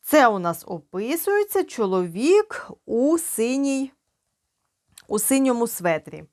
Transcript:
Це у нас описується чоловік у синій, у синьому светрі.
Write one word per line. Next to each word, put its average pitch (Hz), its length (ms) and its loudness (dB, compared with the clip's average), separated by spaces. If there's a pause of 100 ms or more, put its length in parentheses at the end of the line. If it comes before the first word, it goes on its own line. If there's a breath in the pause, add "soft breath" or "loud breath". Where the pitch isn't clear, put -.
Це 285 260 4
у 208 120 2
нас 170 280 -4
описується 330 960 -2
чоловік 214 1080 0 (140)
у 269 320 2
синій, 269 720 -2 (1160)
у 208 120 -2
синьому 254 480 2
светрі. 156 640 -4